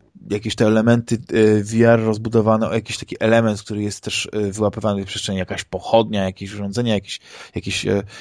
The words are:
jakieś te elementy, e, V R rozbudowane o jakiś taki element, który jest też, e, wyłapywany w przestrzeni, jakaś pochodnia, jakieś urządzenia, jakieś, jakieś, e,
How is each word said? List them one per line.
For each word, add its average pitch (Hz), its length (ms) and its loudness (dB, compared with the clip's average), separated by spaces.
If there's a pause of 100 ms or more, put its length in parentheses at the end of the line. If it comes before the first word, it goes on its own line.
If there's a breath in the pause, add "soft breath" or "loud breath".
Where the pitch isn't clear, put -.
(300)
jakieś 104 240 -4
te 117 120 2
elementy, 117 480 4
e, 107 480 4
V 113 300 4
R 113 120 4
rozbudowane 110 640 2
o 98 60 -4
jakiś 113 240 -6
taki - 220 -12
element, 110 420 2
który 104 200 -6
jest 104 220 -8
też, - 280 -6
e, 104 200 -2
wyłapywany 104 520 -2
w - 20 -14
przestrzeni, - 320 -8
jakaś 92 260 -6
pochodnia, 107 600 0
jakieś 98 300 -8
urządzenia, 104 400 -2
jakieś, - 260 -6 (340 loud breath)
jakieś, 104 320 -6
e, 101 160 0 (180 loud breath)